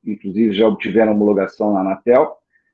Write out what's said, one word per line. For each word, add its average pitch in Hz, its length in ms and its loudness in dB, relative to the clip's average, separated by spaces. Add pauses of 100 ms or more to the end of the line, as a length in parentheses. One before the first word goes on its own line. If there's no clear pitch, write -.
inclusive, 104 500 -2
já 110 120 2
obtiveram 107 460 0
homologação 104 640 0
na 95 60 -2
Anatel. 120 560 0 (380)